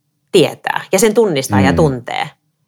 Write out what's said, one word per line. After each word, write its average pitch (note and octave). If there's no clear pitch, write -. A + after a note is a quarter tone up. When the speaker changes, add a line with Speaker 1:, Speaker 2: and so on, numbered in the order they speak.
Speaker 1:
tietää -
ja F#3+
sen G#3+
tunnistaa D3
ja -
Speaker 2:
Mm. -
Speaker 1:
tuntee. C3+